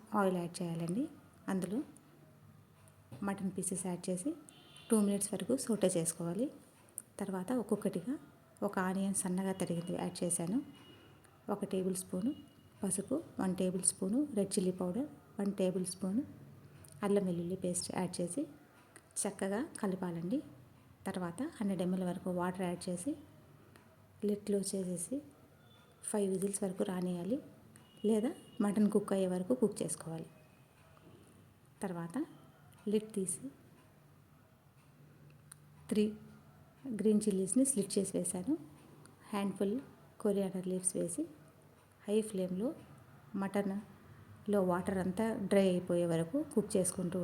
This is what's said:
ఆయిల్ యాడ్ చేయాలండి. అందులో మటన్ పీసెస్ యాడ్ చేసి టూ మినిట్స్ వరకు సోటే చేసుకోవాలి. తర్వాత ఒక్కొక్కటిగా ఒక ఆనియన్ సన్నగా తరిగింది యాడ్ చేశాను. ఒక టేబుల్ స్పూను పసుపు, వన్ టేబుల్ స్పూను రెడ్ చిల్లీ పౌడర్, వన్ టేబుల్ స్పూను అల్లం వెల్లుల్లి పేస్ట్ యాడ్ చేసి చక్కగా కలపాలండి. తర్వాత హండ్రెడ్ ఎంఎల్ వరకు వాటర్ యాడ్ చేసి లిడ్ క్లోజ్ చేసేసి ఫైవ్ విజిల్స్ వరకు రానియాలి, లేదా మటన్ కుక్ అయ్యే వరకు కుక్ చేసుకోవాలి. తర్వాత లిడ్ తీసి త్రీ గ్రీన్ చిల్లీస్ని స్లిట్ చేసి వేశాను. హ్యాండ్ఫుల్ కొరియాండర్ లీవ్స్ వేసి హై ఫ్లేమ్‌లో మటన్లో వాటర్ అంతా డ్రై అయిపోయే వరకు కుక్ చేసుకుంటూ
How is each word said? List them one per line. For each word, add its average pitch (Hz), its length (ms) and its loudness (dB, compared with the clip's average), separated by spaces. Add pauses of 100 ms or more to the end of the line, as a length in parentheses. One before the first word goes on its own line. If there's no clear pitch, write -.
(160)
ఆయిల్ 190 220 4
యాడ్ 175 240 -4
చేయాలండి. 170 460 -2 (400)
అందులో 190 360 -2 (1400)
మటన్ 196 340 -4
పీసెస్ 185 300 -4
యాడ్ 180 220 -4
చేసి 185 260 -2 (540)
టూ 220 120 6
మినిట్స్ 202 320 0
వరకు 196 240 0
సోటే 208 300 2
చేసుకోవాలి. 175 640 0 (680)
తర్వాత 190 320 -2
ఒక్కొక్కటిగా 208 640 0 (460)
ఒక 202 160 0
ఆనియన్ 190 340 0
సన్నగా 190 380 0
తరిగింది 175 500 -2
యాడ్ 175 220 -4
చేశాను. 175 380 0 (880)
ఒక 202 160 -2
టేబుల్ 190 300 0
స్పూను 190 380 -2 (500)
పసుపు, 202 380 0 (180)
వన్ 185 160 2
టేబుల్ 185 280 0
స్పూను 233 500 2
రెడ్ 202 240 2
చిల్లీ 185 140 2
పౌడర్, 185 340 -2 (340)
వన్ 202 140 0
టేబుల్ 185 320 0
స్పూను 196 380 -2 (800)
అల్లం 202 220 4
వెల్లుల్లి 175 300 0
పేస్ట్ 180 440 -2
యాడ్ 175 220 0
చేసి 175 220 -2 (800)
చక్కగా 202 440 -2 (180)
కలపాలండి. 185 580 -2 (640)
తర్వాత 185 340 -4 (200)
హండ్రెడ్ 196 200 0
ఎంఎల్ 185 220 2
వరకు 180 280 -2
వాటర్ 180 300 0
యాడ్ 175 280 -2
చేసి 180 260 -2 (1080)
లిడ్ 202 240 0
క్లోజ్ 196 260 2
చేసేసి 185 460 -2 (880)
ఫైవ్ 202 200 2
విజిల్స్ 196 320 0
వరకు 190 200 0
రానియాలి, 180 580 -2 (640)
లేదా 220 260 4 (300)
మటన్ 208 300 6
కుక్ 202 220 4
అయ్యే 190 140 2
వరకు 180 260 0
కుక్ 208 300 2
చేసుకోవాలి. 165 460 -8 (1500)
తర్వాత 175 420 -4 (680)
లిడ్ 214 240 2
తీసి 196 320 -4 (2500)
త్రీ 214 260 2 (840)
గ్రీన్ 214 280 8
చిల్లీస్ని 190 380 6
స్లిట్ 208 320 2
చేసి 190 200 2
వేశాను. 180 400 0 (760)
హ్యాండ్ఫుల్ 202 500 0 (420)
కొరియాండర్ 190 480 2
లీవ్స్ 185 260 -2
వేసి 175 260 -2 (840)
హై 214 220 2
ఫ్లేమ్‌లో 185 440 -2 (680)
మటన్లో 202 1300 -2
వాటర్ 185 260 0
అంతా 190 360 0 (180)
డ్రై 196 220 8
అయిపోయే 180 400 4
వరకు 165 320 2 (100)
కుక్ 208 220 4
చేసుకుంటూ 180 460 0